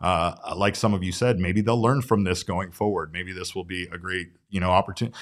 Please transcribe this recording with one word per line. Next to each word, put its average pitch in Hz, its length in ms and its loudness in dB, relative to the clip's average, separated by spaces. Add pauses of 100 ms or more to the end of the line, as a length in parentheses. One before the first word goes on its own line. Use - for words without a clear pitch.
Uh, 87 560 0
like 101 200 2
some 107 180 2
of 90 80 0
you 92 80 -2
said, 113 300 2
maybe 92 200 2
they'll 117 220 2
learn 131 180 4
from 110 220 2
this 90 220 0
going 92 260 -4
forward. 87 420 -2
Maybe 90 200 -8
this 92 240 -8
will 90 80 -6
be 90 260 -6
a 90 80 -10
great, 90 300 -4 (200)
you 98 120 -2
know, 92 100 2
opportunity. 98 520 2